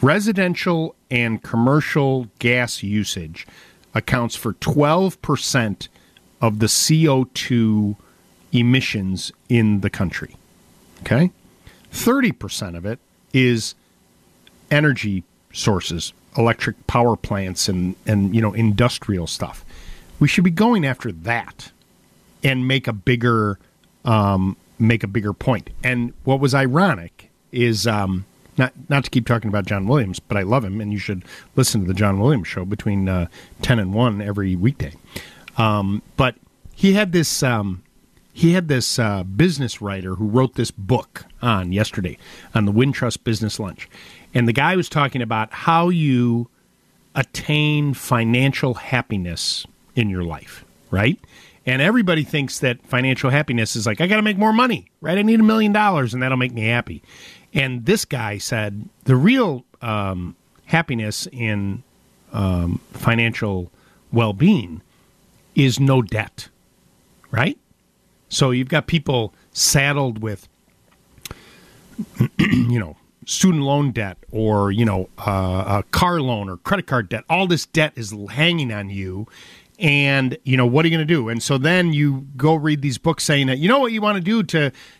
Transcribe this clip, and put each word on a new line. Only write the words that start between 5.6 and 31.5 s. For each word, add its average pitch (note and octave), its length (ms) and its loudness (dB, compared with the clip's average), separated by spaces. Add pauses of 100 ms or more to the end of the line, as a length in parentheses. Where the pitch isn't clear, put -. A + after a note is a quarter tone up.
of G#2+ 200 0
the A2 80 4
C D#3+ 400 2
O C3 160 2 (100)
two G#2+ 640 0 (560)
emissions A#2+ 800 0 (160)
in G#2+ 320 4
the G2 100 -2
country. - 460 -6 (640)
Okay? E3+ 320 2 (580)
Thirty B3 400 2
percent F#2 460 -8
of E2+ 100 -10
it A2+ 140 -6 (320)
is B2 420 2 (960)
energy C3 540 0 (280)
sources, - 600 -2 (240)
electric A2+ 500 0
power A#2+ 300 2
plants, F#2+ 520 -4
and, F2+ 260 -2 (120)
and, G2+ 280 2
you A2+ 60 4
know, G#2+ 120 2
industrial G#2+ 720 0
stuff. - 380 -10 (540)
We D3 100 6
should F3+ 160 2
be F#3 60 4
going G3+ 360 2
after B2 260 -4
that F#2+ 600 -8 (720)
and B2+ 240 0
make C3 220 0
a A#2 40 -2
bigger, A2+ 640 0 (460)
um, G2 520 2 (220)
make A2+ 260 2
a - 20 -4
bigger G2+ 260 -4
point. - 380 -2 (140)
And B2 280 -2 (120)
what C3+ 160 2
was C3+ 140 2
ironic C3+ 760 0 (220)
is, A#2 340 0
um, G2 380 0 (320)
not, D#3+ 160 2 (160)
not C#3 160 2
to - 60 -12
keep B2 160 0
talking A2+ 220 0
about G2+ 180 -2
John G2 200 -2
Williams, A2 340 0
but - 160 -6
I G2 60 0
love A2+ 220 0
him, G2 160 -6
and G#2 120 -6
you G#2 60 -4
should F#2 260 -6 (300)